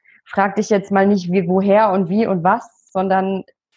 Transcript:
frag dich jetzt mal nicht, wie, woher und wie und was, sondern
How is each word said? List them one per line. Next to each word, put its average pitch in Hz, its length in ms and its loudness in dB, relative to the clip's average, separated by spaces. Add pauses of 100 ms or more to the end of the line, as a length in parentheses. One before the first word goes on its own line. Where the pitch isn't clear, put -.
(240)
frag 196 320 -2
dich 214 140 -2
jetzt 196 200 -2
mal 196 160 2
nicht, 190 260 0
wie, 180 160 0
woher 196 440 2
und 190 160 -2
wie 214 180 0
und 180 180 -2
was, - 480 -4
sondern 190 520 -2 (320)